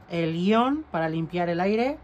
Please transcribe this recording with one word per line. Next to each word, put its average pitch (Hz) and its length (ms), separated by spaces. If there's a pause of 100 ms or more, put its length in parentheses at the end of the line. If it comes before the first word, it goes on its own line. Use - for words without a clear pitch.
el 165 240
guión 226 580
para 165 160
limpiar 165 400
el 175 140
aire 233 420